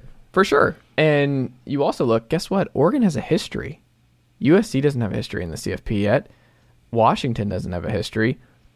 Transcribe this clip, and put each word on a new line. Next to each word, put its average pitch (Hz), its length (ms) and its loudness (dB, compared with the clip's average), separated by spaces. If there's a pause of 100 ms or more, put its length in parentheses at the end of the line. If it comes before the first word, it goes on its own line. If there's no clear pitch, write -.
(320)
For 190 120 4
sure. - 320 2 (200)
And 143 560 2 (140)
you 143 160 -2
also 165 240 0
look, 113 240 2
guess - 180 -2
what? 190 240 0
Oregon 220 300 2
has 170 140 2
a 95 40 -4
history. - 640 -4 (560)
U 143 180 4
S 208 140 2
C 135 100 -2
doesn't 139 220 0
have 101 100 -2
a 113 40 -4
history 107 280 -6
in 82 60 -8
the 73 80 -10
C - 140 -6
F - 120 -8
P 101 200 -2
yet. 107 260 0 (600)
Washington 113 600 0
doesn't 90 200 -6
have 87 140 -6
a - 60 -6
history. 110 480 -2 (380)